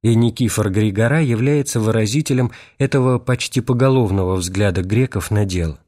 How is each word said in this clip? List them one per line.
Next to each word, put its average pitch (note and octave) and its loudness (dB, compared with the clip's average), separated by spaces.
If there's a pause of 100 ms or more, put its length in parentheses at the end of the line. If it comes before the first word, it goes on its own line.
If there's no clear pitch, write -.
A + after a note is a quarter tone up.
И A2+ 2
Никифор A2+ 0
Григора G#2+ 0
является C3 0
выразителем A2+ 0 (260)
этого B2+ 0
почти - -2
поголовного A#2 2
взгляда F#2 0
греков G#2+ -2
на G#2 2
дело. F2 -4